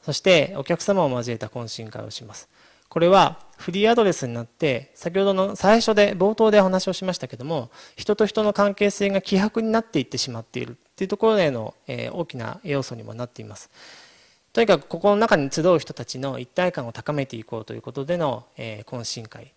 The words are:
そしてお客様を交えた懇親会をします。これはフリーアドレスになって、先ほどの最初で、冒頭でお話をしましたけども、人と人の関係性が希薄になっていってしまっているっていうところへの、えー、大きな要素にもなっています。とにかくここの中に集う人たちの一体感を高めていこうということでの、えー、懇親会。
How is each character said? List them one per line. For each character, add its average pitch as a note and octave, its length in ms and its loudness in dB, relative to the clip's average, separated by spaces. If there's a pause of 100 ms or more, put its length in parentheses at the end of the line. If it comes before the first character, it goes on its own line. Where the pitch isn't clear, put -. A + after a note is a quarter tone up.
そ D3 100 -6
し - 80 -4
て E3+ 360 4
お C#3 80 -8
客 E3+ 160 -2
様 G3 240 2
を C3+ 60 0
交 A#2+ 240 -4
え A2 40 -8
た G#2+ 80 -8
懇 A#2 220 -10
親 A2+ 200 -12
会 A2 140 -12
を G#2+ 80 -12
し - 140 -14
ま G#2+ 100 -20
す。 - 140 -18 (400)
こ E3 120 -2
れ E3+ 80 6
は F#3 300 6 (200)
フ - 120 -8
リ G3 120 -2
ー A3 80 6
ア A#3+ 40 4
ド A#3 80 4
レ F#3+ 100 4
ス C3+ 140 -4
に A#2 80 -6
な A#2 80 -6
っ A#2 40 -10
て、 C3+ 480 -4
先 E3+ 200 -10
ほ G3 100 2
ど G3 100 2
の G3 220 -2
最 G#3+ 260 6
初 A3 120 0
で、 G3+ 220 4
冒 G3 180 2
頭 A3 160 4
で G#3 80 6
お G3 60 8
話 F#3 240 0
を F#3 40 -2
し F#3 120 -6
ま F#3 80 -2
し - 60 -8
た B2 100 -10
け B2 80 -14
ど A#2+ 80 -12
も、 C#3+ 260 -6 (260)
人 G#3 200 -2
と G#3+ 100 2
人 G#3+ 160 -2
の G#3 100 2
関 G3+ 220 2
係 G3+ 160 2
性 G3+ 200 -2
が G3 100 0
希 - 160 -2
薄 G#3+ 260 0
に A3 80 -2
な A3+ 100 2
っ A3+ 40 -12
て - 160 -2
い - 20 -2
っ B2 40 -4
て C3 120 -8
し - 120 -6
ま A2+ 100 -8
っ A2+ 40 -16
て - 140 -12
い B2 80 -6
る A#2+ 60 -14
っ - 20 -16 (220)
て F#3+ 80 -4
い - 20 -6
う - 20 -12
と G3+ 80 -4
こ A3 120 2
ろ A3 100 4
へ D#3+ 120 4
の、 A2+ 240 -8 (120)
え A#2+ 240 -8
ー、 - 20 -14
大 E3+ 120 -6
き - 120 -12
な A#2 280 -8
要 C#3 180 -2
素 B2 140 -10
に A2 80 -16
も A2 100 -14
な A#2+ 120 -8
っ - 20 -18
て - 140 -18
い - 20 -14
ま G#2 100 -16
す。 - 160 -18 (840)
と - 80 0
に A3+ 60 4
か F3+ 120 6
く - 100 -10
こ E3+ 100 -8
こ G3+ 120 2
の G3+ 60 4
中 G#3+ 200 4
に C#3 160 -2
集 - 100 -2
う F3 160 6
人 - 140 -6
た B2 120 -12
ち - 140 -12
の C3 200 -6
一 B2 80 -10
体 F3+ 260 0
感 D#3+ 160 -8
を A2+ 40 -12
高 C3+ 200 -8
め C#3 140 -2
て A#2+ 100 -12
い A2 80 -10
こ A2+ 140 -10
う A2 60 -10
と A#2 100 -12
い A2+ 40 -12
う - 40 -16
こ A#2+ 100 -14
と C#3 120 -8
で E3+ 120 -2
の、 C3 300 -4 (100)
え A2 280 -12
ー、 - 0 -
懇 A#2+ 200 -12
親 A2+ 220 -10
会。 A2+ 300 -20